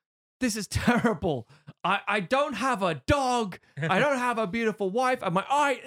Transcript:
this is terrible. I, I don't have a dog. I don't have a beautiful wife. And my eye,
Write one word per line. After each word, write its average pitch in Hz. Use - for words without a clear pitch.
this 226
is 208
terrible. 196
I, 190
I 208
don't 269
have 220
a 170
dog. 247
I 165
don't 269
have 247
a 220
beautiful 214
wife. 254
And 180
my 190
eye, 277